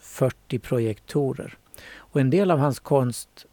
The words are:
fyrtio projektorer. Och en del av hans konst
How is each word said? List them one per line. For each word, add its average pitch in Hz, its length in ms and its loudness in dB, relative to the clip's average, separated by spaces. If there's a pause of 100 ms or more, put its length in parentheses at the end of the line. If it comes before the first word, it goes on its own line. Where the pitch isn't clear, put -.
fyrtio - 580 -4
projektorer. 131 1000 -4 (380)
Och - 260 -4
en 131 80 4
del 185 220 4
av 156 80 2
hans 139 200 0
konst - 720 -2